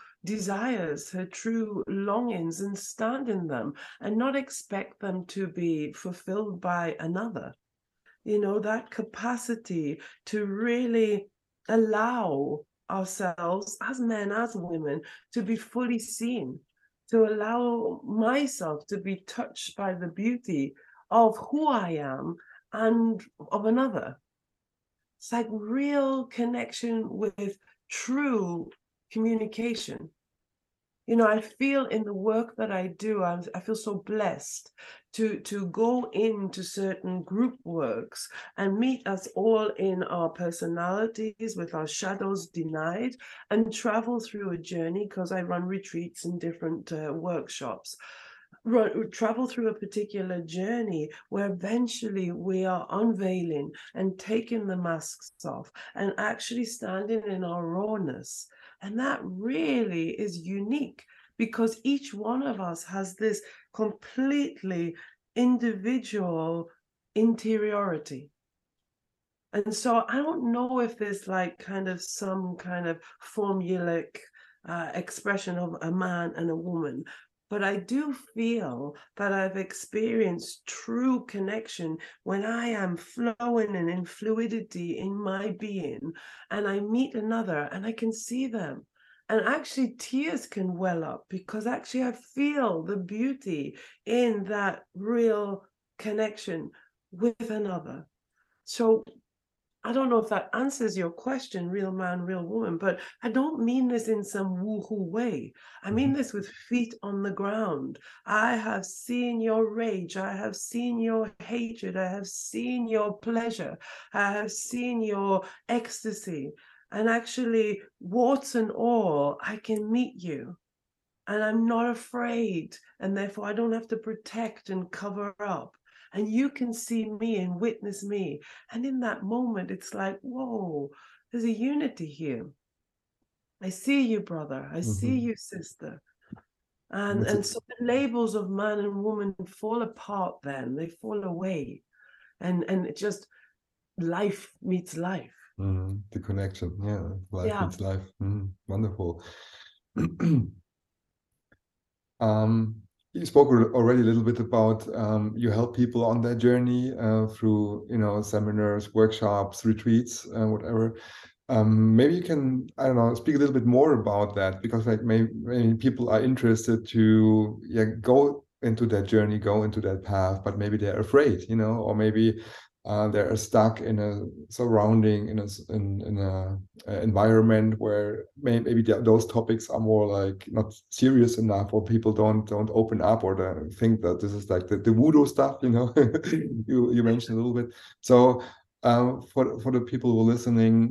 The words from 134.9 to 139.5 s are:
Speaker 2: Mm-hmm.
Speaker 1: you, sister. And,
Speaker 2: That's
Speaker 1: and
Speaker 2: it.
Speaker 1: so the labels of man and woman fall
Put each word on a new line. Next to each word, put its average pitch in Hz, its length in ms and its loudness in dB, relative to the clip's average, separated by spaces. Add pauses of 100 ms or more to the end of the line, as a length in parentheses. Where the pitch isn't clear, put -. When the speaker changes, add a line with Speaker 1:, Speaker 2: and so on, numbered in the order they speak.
Speaker 2:
Mm-hmm. 254 180 0
Speaker 1:
you, 226 100 -4
sister. 160 640 -16 (920)
And, - 300 -2
Speaker 2:
That's 208 140 2
Speaker 1:
and 208 60 2
Speaker 2:
it. 196 60 -4
Speaker 1:
so 233 220 -8
the 240 160 -8
labels 240 500 2
of 208 140 -2
man 208 300 -2
and 202 260 -2
woman 208 300 -2 (120)
fall 226 360 -4